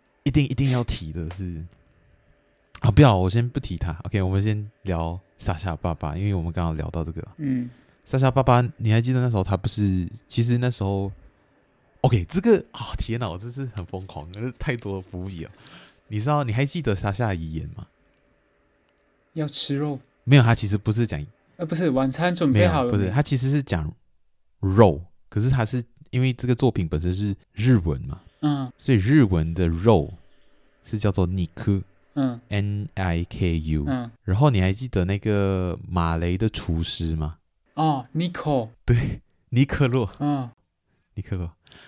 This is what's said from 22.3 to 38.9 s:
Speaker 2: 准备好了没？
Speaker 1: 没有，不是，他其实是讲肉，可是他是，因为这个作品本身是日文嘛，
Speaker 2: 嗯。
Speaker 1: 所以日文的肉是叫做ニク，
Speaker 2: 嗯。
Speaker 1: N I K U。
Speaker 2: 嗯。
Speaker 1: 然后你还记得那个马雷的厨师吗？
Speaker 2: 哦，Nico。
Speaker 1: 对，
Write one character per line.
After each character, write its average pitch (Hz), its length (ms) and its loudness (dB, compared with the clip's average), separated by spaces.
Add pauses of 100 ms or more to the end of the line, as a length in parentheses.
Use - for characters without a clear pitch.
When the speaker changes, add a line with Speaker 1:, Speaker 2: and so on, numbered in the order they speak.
Speaker 2:
准 165 180 2
备 117 160 6
好 151 160 2
了 120 80 0
没？ 104 60 2
Speaker 1:
没 101 60 2
有， 92 60 0
不 - 0 -
是， 107 60 -2
他 147 60 4
其 139 160 0
实 131 120 0
是 143 140 2
讲 80 280 -2 (680)
肉， 95 400 6 (300)
可 104 100 -2
是 120 100 0
他 131 140 2
是， 120 200 -4 (260)
因 127 100 -2
为 127 140 2
这 123 140 -6
个 127 60 4
作 120 180 2
品 85 160 -2
本 78 120 -2
身 90 140 -2
是 98 220 -2 (160)
日 117 340 4
文 85 160 -2
嘛， - 200 -10 (200)
Speaker 2:
嗯。 143 340 -2
Speaker 1:
所 - 180 0
以 113 40 6
日 127 260 6
文 82 300 2
的 87 140 2
肉 82 440 2 (720)
是 - 140 -6
叫 101 140 0
做 92 160 0
ニ 90 280 -2
ク， 98 280 -2 (320)
Speaker 2:
嗯。 127 340 -2
Speaker 1:
N 104 460 -2
I 87 340 0
K 82 300 0
U。 78 280 0
Speaker 2:
嗯。 117 240 -4 (120)
Speaker 1:
然 95 120 0
后 143 140 6
你 107 120 2
还 95 120 2
记 123 140 -8
得 92 180 0
那 98 140 -2
个 98 680 0
马 82 300 0
雷 87 200 0
的 107 120 2
厨 82 320 -4
师 82 340 -4
吗？ 76 220 -6 (380)
Speaker 2:
哦， 147 300 0 (100)
Nico。 156 540 -2 (140)
Speaker 1:
对， - 380 0 (280)